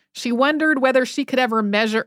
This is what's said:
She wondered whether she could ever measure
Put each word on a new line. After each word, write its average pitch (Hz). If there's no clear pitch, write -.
She 240
wondered 294
whether 262
she -
could 254
ever 226
measure 214